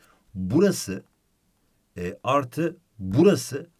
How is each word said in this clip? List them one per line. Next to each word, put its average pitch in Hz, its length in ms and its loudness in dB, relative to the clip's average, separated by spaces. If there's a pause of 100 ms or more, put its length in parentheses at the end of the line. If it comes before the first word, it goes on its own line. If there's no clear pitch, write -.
(340)
Burası, 95 680 0 (920)
e, 87 280 -8
artı 143 520 -2 (220)
burası 139 800 0